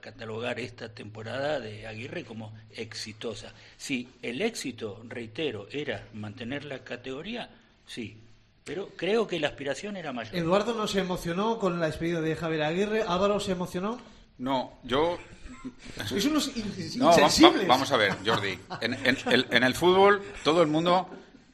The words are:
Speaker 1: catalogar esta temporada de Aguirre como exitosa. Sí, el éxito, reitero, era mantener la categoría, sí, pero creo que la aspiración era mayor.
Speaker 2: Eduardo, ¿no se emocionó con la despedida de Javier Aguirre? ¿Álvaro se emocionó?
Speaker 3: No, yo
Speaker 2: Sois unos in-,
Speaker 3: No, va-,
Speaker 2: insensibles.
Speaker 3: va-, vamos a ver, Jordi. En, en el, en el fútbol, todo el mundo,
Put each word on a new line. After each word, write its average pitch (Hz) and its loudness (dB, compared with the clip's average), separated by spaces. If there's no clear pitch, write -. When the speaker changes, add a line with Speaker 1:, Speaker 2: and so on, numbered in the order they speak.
Speaker 1:
catalogar 113 -8
esta 120 -10
temporada 117 -6
de 110 -10
Aguirre 113 -10
como 110 -12
exitosa. 110 -10
Sí, 123 -6
el 127 -6
éxito, 110 -6
reitero, 117 -6
era 127 -6
mantener 113 -10
la 131 -12
categoría, 143 -10
sí, 107 -12
pero 175 -8
creo 202 2
que 170 -4
la 147 0
aspiración 143 -6
era 160 -8
mayor. 117 -8
Speaker 2:
Eduardo, 196 2
¿no 214 -2
se 196 0
emocionó 180 -2
con 175 0
la 160 2
despedida 165 -2
de 160 0
Javier 160 -2
Aguirre? 208 0
¿Álvaro 190 2
se 202 -4
emocionó? 180 -4
Speaker 3:
No, 127 -2
yo 160 0
Speaker 2:
Sois 196 -2
unos 294 0
in-, 208 -6
Speaker 3:
No, 269 4
va-, - 10
Speaker 2:
insensibles. 165 8
Speaker 3:
va-, - 2
vamos 131 4
a 131 6
ver, 98 4
Jordi. 101 0
En, 117 -2
en 127 2
el, 127 4
en 120 4
el 127 4
fútbol, 190 6
todo 165 6
el 156 6
mundo, 170 2